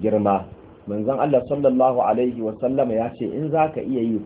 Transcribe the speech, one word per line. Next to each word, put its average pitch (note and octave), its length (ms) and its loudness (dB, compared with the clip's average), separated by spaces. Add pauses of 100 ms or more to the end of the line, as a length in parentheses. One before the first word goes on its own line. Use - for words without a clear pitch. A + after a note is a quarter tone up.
girma. G2+ 420 2 (440)
Manzon G#2+ 320 -2
Allah, C3+ 280 4
sallallahu C3 540 2
alaihi A#2+ 400 0
wa A2 180 -2
sallama, C3 340 0
ya A2+ 240 0
ce, B2 60 -4
in C#3+ 260 -4
za D#3 220 2
ka C3+ 80 -6
iya C3 220 -2
yi A2+ 240 0